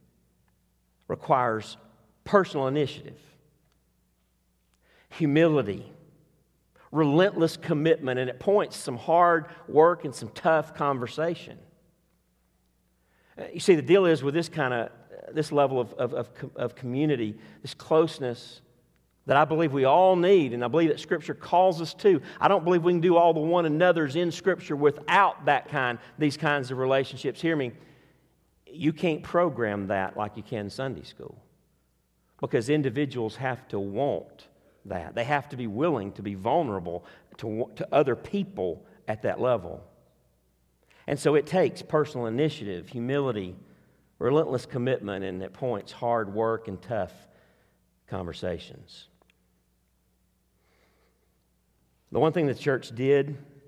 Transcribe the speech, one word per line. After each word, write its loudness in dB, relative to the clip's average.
requires -2
personal 0
initiative, -6
humility, 2
relentless 2
commitment, 0
and -4
at -12
points 0
some -8
hard 4
work 6
and -8
some -12
tough 0
conversation. -4
Uh, -12
you -10
see, 8
the 2
deal 6
is 4
with 0
this -2
kind -2
of, -2
this -2
level 2
of, -4
of, -4
of, -6
of -6
community, -2
this -14
closeness 0
that 4
I 6
believe 0
we 2
all 6
need, 4
and -4
I 0
believe 2
that -4
Scripture -6
calls 2
us -8
to. 4
I 2
don't 4
believe 2
we 4
can 2
do 4
all 6
the 0
one 2
another's 2
in 0
Scripture -4
without 2
that 0
kind, -2
these 0
kinds -2
of -6
relationships. -2
Hear 0
me. -4
You -2
can't -2
program 0
that -2
like -6
you -14
can -8
Sunday -10
school, -18
because -2
individuals -2
have -6
to -6
want -6
that. -10
They -2
have -2
to -14
be -6
willing -2
to -14
be -6
vulnerable -4
to, -6
to -10
other 2
people -6
at -6
that -2
level. -2
And -4
so 2
it 4
takes 0
personal -2
initiative, -4
humility, -4
relentless 0
commitment -4
and, -8
at -12
points, -6
hard -2
work -2
and -10
tough -6
conversations. -10
The 0
one 4
thing 0
the 0
church -4
did, 2